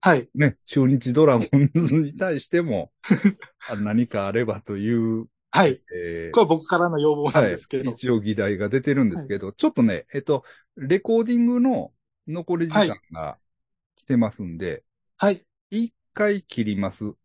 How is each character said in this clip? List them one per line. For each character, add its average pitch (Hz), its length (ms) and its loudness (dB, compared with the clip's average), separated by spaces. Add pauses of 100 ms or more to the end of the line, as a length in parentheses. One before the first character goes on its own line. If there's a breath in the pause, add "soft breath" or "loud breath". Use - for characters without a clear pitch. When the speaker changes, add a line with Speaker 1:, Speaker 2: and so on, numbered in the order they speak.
Speaker 1:
は 170 160 4
い。 123 180 -4
Speaker 2:
ね、 147 220 2 (100)
中 135 220 2
日 123 240 0
ド 151 140 6
ラ 131 120 6
ゴ 107 60 0
ン 143 280 4
ズ 165 220 0
に 151 220 0
対 170 240 -4
し - 80 -18
て 170 140 0
も、 107 280 -4 (120)
Speaker 1:
<laughs> - 680 -2
Speaker 2:
あ、 117 60 -6
何 110 320 0
か 98 180 -4
あ 98 60 -6
れ 117 120 0
ば 104 160 -6
と 101 160 -10
い 104 180 -2
う、 113 320 -2 (260)
Speaker 1:
は 196 140 4
い。 131 140 -2 (140)
Speaker 2:
え 85 360 -8
ー、 - 40 -12
Speaker 1:
こ - 60 6
れ - 20 8
は 185 40 4
僕 160 200 0
か 175 120 0
ら 175 100 2
の 165 100 -4
要 151 160 2
望 147 160 -4
な 151 120 4
ん - 20 6
で 92 140 -2
す - 100 -20
け 139 100 -6
ど。 127 120 -4
Speaker 2:
は - 20 -
い。 - 20 -8
一 123 160 -6
応 117 80 2
議 104 160 -4
題 101 240 -2
が 101 100 -4
出 127 120 0
て 143 120 -2
る 135 120 2
ん 107 60 2
で 170 80 -6
す 143 100 -10
け 101 100 -4
ど、 95 100 -8
Speaker 1:
は 101 40 -12
い。 - 40 -16
Speaker 2:
ち - 100 -2
ょ - 20 4
っ 254 40 -2
と - 120 2
ね、 95 280 0
え 143 60 -6
っ - 40 -8
と、 139 200 -2 (340 soft breath)
レ 156 220 0
コ 226 200 0
ー 233 60 2
デ 240 100 -2
ィ 240 40 4
ン 233 80 4
グ 240 140 2
の 254 320 0 (340)
残 170 300 -4
り 170 100 0
時 160 60 -8
間 160 240 2 (160)
が 80 260 -10 (560)
来 - 100 -20
て 135 120 0
ま 110 160 2
す - 100 -14
ん 85 160 -10
で、 82 240 -8 (360)
Speaker 1:
は 196 120 2
い。 202 40 0
は - 60 -18
い。 - 60 -20 (240)
Speaker 2:
一 226 240 -4 (200)
回 208 280 0
切 - 220 -6
り 104 120 -2
ま 98 140 -2
す。 107 240 -12 (100)